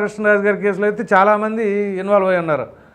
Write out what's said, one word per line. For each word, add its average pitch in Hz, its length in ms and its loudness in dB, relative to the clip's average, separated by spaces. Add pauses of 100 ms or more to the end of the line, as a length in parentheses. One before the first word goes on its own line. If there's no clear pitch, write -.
కృష్ణరాజు 208 420 0
గారి 202 180 0
కేసులో 202 260 0
అయితే 220 140 -4 (100)
చాలామంది 214 520 2 (360)
ఇన్వాల్వ్ 196 300 2
అయి 180 120 0
ఉన్నారు, 143 220 -2 (280)